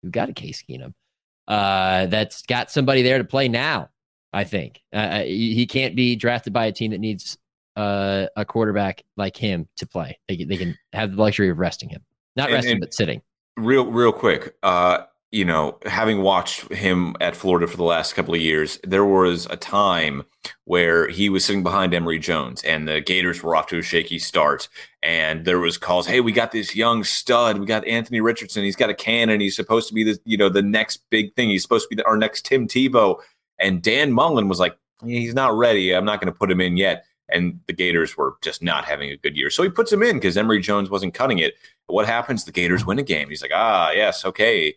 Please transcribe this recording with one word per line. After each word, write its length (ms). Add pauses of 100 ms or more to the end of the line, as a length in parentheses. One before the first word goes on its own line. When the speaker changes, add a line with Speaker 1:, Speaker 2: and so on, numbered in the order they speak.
Speaker 1:
who 80
got 180
a 40
Case 360
Keenum, 260 (540)
uh, 580
that's 360
got 280
somebody 320
there 160
to 60
play 240
now, 400 (440)
I 120
think. 360 (120)
Uh, 40
uh, 280
he, 300
he 120
can't 300
be 200
drafted 360
by 140
a 60
team 180
that 100
needs, 380 (380)
uh, 500 (100)
a 80
quarterback 580 (140)
like 200
him 400
to 100
play. 320 (100)
They, 160
they 120
can 200 (160)
have 240
the 60
luxury 260
of 100
resting 300
him. 140 (340)
Not 120
Speaker 2:
And, 60
Speaker 1:
resting, 180
Speaker 2:
and 80
Speaker 1:
but 140
sitting. 280 (340)
Speaker 2:
real, 300
real 260
quick, 500
uh, 400 (320)
you 120
know, 400
having 340
watched 500
him 520
at 120
Florida 320
for 120
the 60
last 300
couple 200
of 80
years, 420
there 220
was 400
a 100
time 680 (420)
where 420
he 220
was 120
sitting 200
behind 320
Emory 240
Jones 460
and 220
the 140
Gators 420
were 140
off 120
to 100
a 40
shaky 360
start. 500 (340)
And 440
there 120
was 200
calls, 280
"Hey, 140
we 120
got 200
this 240
young 260
stud. 560
We 60
got 240
Anthony 320
Richardson. 420
He's 140
got 140
a 40
cannon. 460
He's 160
supposed 320
to 60
be 100
the, 220
you 100
know, 140
the 100
next 480
big 260
thing. 140
He's 140
supposed 260
to 80
be 60
the, 40
our 120
next 260
Tim 240
Tebow." 500 (400)
And 240
Dan 300
Mullen 360
was 120
like, 160 (260)
"Yeah, 160
he's 160
not 220
ready. 380
I'm 100
not 160
gonna 120
put 180
him 100
in 160
yet." 300 (240)
And 280 (100)
the 40
Gators 460
were 240
just 200
not 220
having 260
a 60
good 220
year. 100
So 140
he 80
puts 200
him 120
in 180
'cause 160
Emory 240
Jones 300
wasn't 240
cutting 240
it. 160 (320)
What 200
happens? 380
The 80
Gators 320
win 140
a 40
game. 280
He's 100
like, 140
"Ah, 380
yes, 340
okay. 500